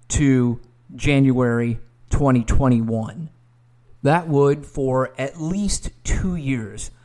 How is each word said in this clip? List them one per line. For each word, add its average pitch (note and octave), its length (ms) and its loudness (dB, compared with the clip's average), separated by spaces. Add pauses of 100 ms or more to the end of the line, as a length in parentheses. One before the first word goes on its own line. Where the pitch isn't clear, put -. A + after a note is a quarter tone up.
to B2+ 500 2 (380)
January B2 840 2 (320)
twenty B2+ 320 2
twenty-one. A2+ 880 0 (720)
That E3 240 2
would, C#3+ 400 2
for C3 500 -2
at C3+ 240 -8
least F#3+ 500 -4 (120)
two A2+ 320 -2
years, C3 560 -6 (140)